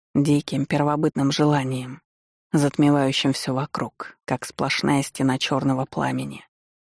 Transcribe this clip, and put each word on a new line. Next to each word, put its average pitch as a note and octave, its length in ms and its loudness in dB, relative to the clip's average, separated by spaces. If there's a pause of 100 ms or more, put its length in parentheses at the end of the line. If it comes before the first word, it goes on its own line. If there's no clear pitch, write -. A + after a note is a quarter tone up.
(140)
диким C#3+ 520 2
первобытным D3 640 0
желанием, C3 720 0 (500)
затмевающим C#3+ 840 2
все - 200 -4
вокруг, - 720 -8
как - 200 -4
сплошная C#3 580 0
стена C3+ 340 0
черного C3+ 480 0
пламени. C3+ 600 -6 (380)